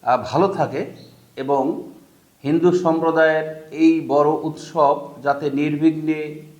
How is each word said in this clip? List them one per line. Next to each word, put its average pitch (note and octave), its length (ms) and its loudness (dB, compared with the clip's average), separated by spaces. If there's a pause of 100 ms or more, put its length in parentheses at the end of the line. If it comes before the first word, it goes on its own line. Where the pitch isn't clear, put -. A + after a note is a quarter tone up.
আহ, B2 220 2
ভালো F3 240 0
থাকে D3 320 -4 (560)
এবং C#3 460 -2 (640)
হিন্দু D#3+ 280 2
সম্প্রদায়ের D#3+ 760 2 (240)
এই D#3+ 380 4
বড় D3 200 4
উৎসব D3+ 960 -2
যাতে C#3+ 280 -2
নির্বিঘ্নে D#3 720 0 (400)